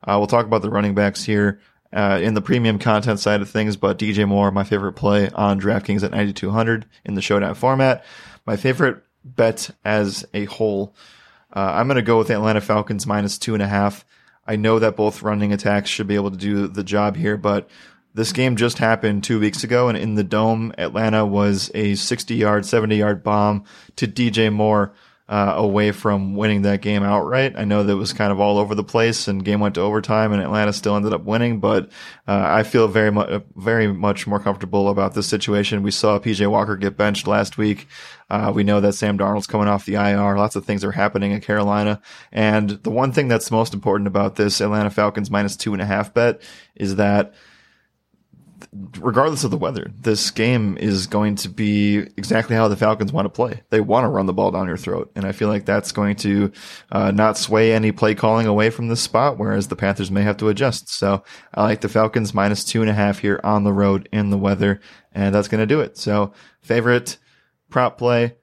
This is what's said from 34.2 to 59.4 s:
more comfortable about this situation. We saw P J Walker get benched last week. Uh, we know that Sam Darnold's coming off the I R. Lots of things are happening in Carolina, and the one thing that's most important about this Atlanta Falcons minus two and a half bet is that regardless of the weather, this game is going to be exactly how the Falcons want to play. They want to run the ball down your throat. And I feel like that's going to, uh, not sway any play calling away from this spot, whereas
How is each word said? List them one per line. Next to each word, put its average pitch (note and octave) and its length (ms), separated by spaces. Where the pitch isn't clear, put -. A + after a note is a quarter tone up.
more G#2 120
comfortable G2 520
about G2 240
this G#2 120
situation. G#2 560
We G2+ 100
saw G#2+ 260
P A2 160
J G2+ 120
Walker G#2 300
get G2 220
benched G#2 280
last G2+ 300
week. G#2+ 320
Uh, G#2+ 260
we G#2 100
know G#2 180
that G2+ 120
Sam G#2 220
Darnold's G2 300
coming G#2 220
off G2+ 180
the G2+ 100
I G2+ 180
R. G2+ 220
Lots G#2 200
of G2+ 100
things G2+ 180
are - 80
happening G2+ 400
in G#2 80
Carolina, G#2 640
and G#2+ 380
the G2+ 220
one B2+ 220
thing C#3 160
that's A#2 220
most A2+ 220
important G2+ 360
about G2 280
this G#2 240
Atlanta G#2 300
Falcons G#2 400
minus G2+ 260
two - 160
and G2 80
a G2+ 60
half G2+ 260
bet A#2 300
is G2 220
that G2+ 360
regardless C3 460
of A2 80
the E3 60
weather, - 420
this G#2+ 320
game A2 460
is G2 280
going G#2 300
to G2+ 120
be G#2 500
exactly A2 400
how A2 100
the G#2 80
Falcons G#2+ 380
want F#2+ 120
to G2+ 60
play. A#2+ 400
They A2 100
want G#2+ 240
to A2+ 40
run G2+ 180
the F#2 60
ball G2 180
down F#2 160
your F2 100
throat. F2 380
And G2 100
I G2 60
feel G2+ 180
like G#2 160
that's G2 280
going G2+ 240
to, G2+ 340
uh, G2+ 220
not G#2+ 260
sway A2 340
any A2 200
play G#2+ 240
calling A2+ 320
away G#2+ 220
from A#2 180
this A2+ 120
spot, C3 380
whereas G#2 300